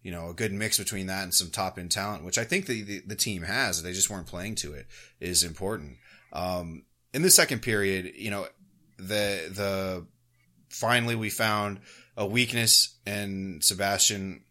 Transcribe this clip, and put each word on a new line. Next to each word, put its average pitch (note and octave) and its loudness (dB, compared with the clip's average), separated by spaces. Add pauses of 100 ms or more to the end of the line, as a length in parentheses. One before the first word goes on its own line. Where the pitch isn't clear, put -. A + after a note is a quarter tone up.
You F#2+ -8
know, E2+ -6
a F2 -10
good G#2+ -2
mix G#2 0
between F#2+ -4
that F#2+ -4
and F2 -4
some F2 2
top F#2 -2
end F2 -8
talent, G2+ -2
which F#2 -2
I A#2 0
think F3 0
the, A2+ -2
the, G2+ -6
the G2+ -10
team F#2+ -2
has, G2 0
they F2+ -6
just F#2 2
weren't F#2 -8
playing F#2+ -6
to D2 -6
it, C#2+ -14 (340)
is F2 2
important. E2+ -4 (360)
Um, F2 -4 (280)
in C#3+ 0
the F#3 6
second C#3 6
period, G2 0
you G#2+ -6
know, G2+ -4 (500)
the, G2 -2
the, F#2+ -2 (640)
finally A#2 2
we A2 -2
found G#2 2 (360)
a G#2+ 0
weakness A#2 4 (100)
in G2 -4
Sebastian G2 2